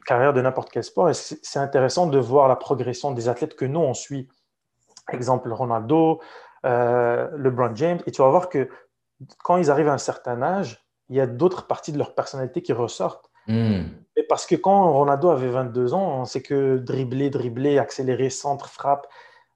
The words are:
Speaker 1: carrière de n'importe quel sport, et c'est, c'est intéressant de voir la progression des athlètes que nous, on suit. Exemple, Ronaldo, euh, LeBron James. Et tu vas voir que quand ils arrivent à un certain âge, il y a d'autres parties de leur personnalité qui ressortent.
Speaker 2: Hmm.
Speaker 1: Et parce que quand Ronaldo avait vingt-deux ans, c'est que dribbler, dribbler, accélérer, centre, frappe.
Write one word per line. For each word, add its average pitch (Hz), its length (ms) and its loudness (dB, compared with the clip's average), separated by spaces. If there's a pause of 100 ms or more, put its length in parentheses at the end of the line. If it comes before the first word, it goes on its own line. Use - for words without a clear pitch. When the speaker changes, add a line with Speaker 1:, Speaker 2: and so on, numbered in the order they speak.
Speaker 1:
carrière 135 280 4
de 127 60 2
n'importe 123 300 -2
quel 117 160 -6
sport, 185 240 0
et 139 40 2
c'est, - 300 -12
c'est - 160 -6
intéressant 139 480 2
de 143 100 2
voir 135 300 4
la 127 80 4
progression 127 560 -4
des 117 160 -4
athlètes 123 300 -4
que 143 80 -4
nous, 143 160 -2
on 135 120 0
suit. 135 360 -10 (800)
Exemple, 123 400 -2
Ronaldo, 131 720 0 (440)
euh, 120 680 2
LeBron 127 400 0
James. 170 300 0
Et - 60 -8
tu - 100 0
vas 131 80 8
voir 180 180 4
que 131 220 -2 (760)
quand 175 140 2
ils 175 120 2
arrivent 147 200 4
à 143 40 2
un 135 40 0
certain 123 440 -6
âge, 160 440 -4 (240)
il 127 80 -2
y - 20 2
a 131 80 2
d'autres 123 400 -2
parties - 240 -6
de 147 60 -4
leur - 180 -4
personnalité 127 460 -6
qui - 100 -2
ressortent. 120 580 -4 (180)
Speaker 2:
Hmm. 110 340 2 (340)
Speaker 1:
Et 151 80 2
parce - 220 -2
que 180 100 0
quand 190 380 4
Ronaldo 139 360 2
avait 131 200 2
vingt-deux 123 440 -2
ans, 165 300 -2
c'est 131 180 -8
que 139 360 0
dribbler, 131 520 -2
dribbler, 131 480 0
accélérer, 127 520 0
centre, 139 400 -6
frappe. 143 380 -2 (480)